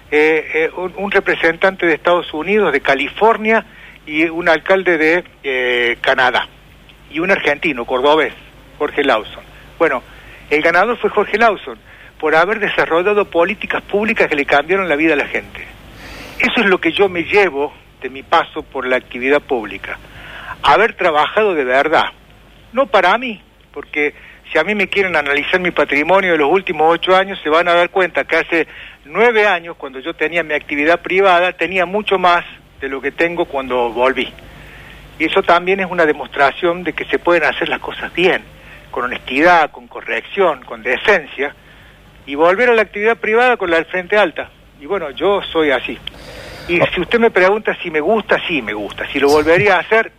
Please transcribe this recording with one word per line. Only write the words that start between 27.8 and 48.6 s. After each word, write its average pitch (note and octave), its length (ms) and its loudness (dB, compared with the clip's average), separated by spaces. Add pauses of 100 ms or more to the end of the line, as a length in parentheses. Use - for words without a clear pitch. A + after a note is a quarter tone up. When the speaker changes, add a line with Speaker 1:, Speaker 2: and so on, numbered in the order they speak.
Speaker 1:
cuenta E3+ 360 0
que D#3+ 120 0
hace D#3+ 300 0 (380)
nueve G#3 420 2
años, E3+ 300 -2
cuando C3+ 220 -14
yo D#3 140 -8
tenía D#3+ 300 -2
mi D#3 120 -6
actividad D3+ 460 0
privada, F3+ 520 2
tenía F3 320 -2
mucho G3 340 -2
más F3 240 4 (380)
de C3+ 80 -8
lo C3+ 120 -8
que C3+ 100 -6
tengo E3+ 340 -2
cuando B2+ 460 -2
volví. B2 400 0 (880)
Y D#3 60 -2
eso F3 160 0
también F3+ 380 2
es F#3+ 100 -4
una F3 160 0
demostración D3 800 0
de D#3 100 -6
que B2+ 120 -8
se - 140 -2
pueden F3 240 2
hacer B2+ 260 -2
las - 100 -6
cosas - 340 -12
bien, E3 280 0 (500)
con B2+ 140 -6
honestidad, D3 680 2
con A#2+ 160 -20
corrección, B2+ 760 -2
con A2+ 200 -16
decencia, C#3 720 -2 (720)
y C#3+ 100 -8
volver F#3 340 2
a A#3+ 40 6
la A3 100 4
actividad G#3 340 -2
privada A#3 400 2
con F#3 120 -4
la E3 80 2
del D#3+ 80 0
frente F#3 320 -4
alta. D#3+ 320 0 (300)
Y C#3+ 60 -18
bueno, E3 260 -6
yo F3 300 0 (100)
soy D#3 200 2
así. B2 260 -4 (720)
Y F3 100 0
Speaker 2:
Oh. - 140 2
Speaker 1:
si F#3 80 -2
usted A3+ 180 0
me A3+ 120 4
pregunta G3 500 2
si F3+ 100 -8
me D#3 80 -2
gusta, G3 380 0 (100)
sí D3+ 140 -4